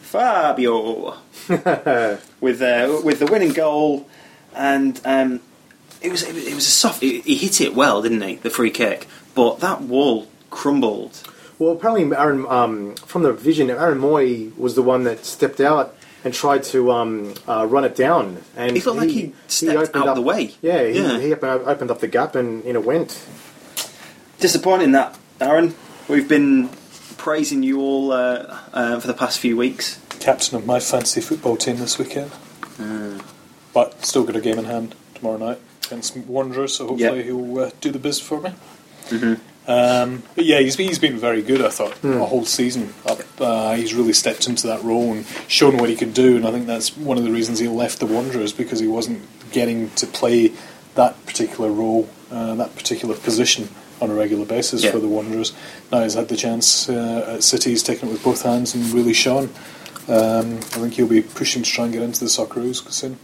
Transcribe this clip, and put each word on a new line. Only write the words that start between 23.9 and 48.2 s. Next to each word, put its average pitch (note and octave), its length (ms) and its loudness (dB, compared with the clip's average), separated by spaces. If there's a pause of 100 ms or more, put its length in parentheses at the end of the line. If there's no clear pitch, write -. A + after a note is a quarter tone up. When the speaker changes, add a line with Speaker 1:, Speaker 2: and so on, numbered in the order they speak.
Speaker 1:
Disappointing F3+ 540 4
that, C3+ 260 4 (220)
Aaron. D#3+ 340 4 (340)
We've C#3+ 200 2
been C#3 400 6 (480)
praising D3 460 -2
you C3+ 180 0
all, C3+ 320 0
uh, B2 460 -2 (140)
uh, A#2+ 280 -2
for A#2+ 60 -10
the B2+ 80 -2
past B2+ 260 -2
few A#2 160 2
weeks. - 420 -2 (220)
Speaker 3:
Captain - 360 0
of G#2+ 100 -6
my B2 140 2
fantasy - 400 -2
football B2+ 360 -2
team A#2+ 220 -2
this A#2+ 200 -4
weekend. C#3+ 320 -6 (500)
Speaker 1:
Uh. G#2+ 380 -8 (540)
Speaker 3:
But - 320 0
still B2+ 200 2
got A2 120 -4
a A2 40 -2
game A2+ 180 -2
in A2+ 80 -6
hand A2+ 280 -8 (200)
tomorrow A2 240 -6
night A2+ 200 -6 (280)
against A#2+ 300 -10
Wanderers, C3 600 -4
so B2 120 -8
hopefully A#2+ 300 0
Speaker 1:
Yep. B2 60 -6
Speaker 3:
he'll, B2 360 -6
uh, B2+ 100 -2 (100)
do D3 100 -2
the C3+ 80 -6
biz C#3+ 220 -4
for D3+ 200 -6
me. F#3 100 -8 (580)
Speaker 1:
Mm-hmm. A2+ 260 0 (340)
Speaker 3:
Um, B2 540 2 (140)
but E3+ 80 2
yeah, D3 160 6
he's, C3 160 2
he's F#3 220 -2
been C3 200 0
very A2+ 240 0
good, C3 180 2
I B2+ 100 4
thought, B2 320 -4
Speaker 2:
Mm. C3+ 160 0
Speaker 3:
the A#2 80 2
whole B2 180 0
season. B2 500 -2 (100)
Up, A2+ 160 -4 (200)
uh, A2+ 340 0
he's A2+ 200 -2
really A#2 180 4
stepped A2+ 360 0
into A#2+ 200 -2
that A2 160 -4
role A#2 280 0
and G#2+ 140 -6 (220)
shown C#3 280 6
what A#2+ 120 2
he A2+ 80 0
could A2+ 180 -4
do, B2+ 220 8
and A2+ 100 2
I A2 60 0
think A#2+ 140 -2
that's A#2 300 -4
one C#3+ 220 -2
of A#2+ 60 0
the A#2 80 0
reasons A2+ 260 -2
he A#2 100 0
left A#2 300 -2
the - 80 -2
Wanderers, A2+ 460 -2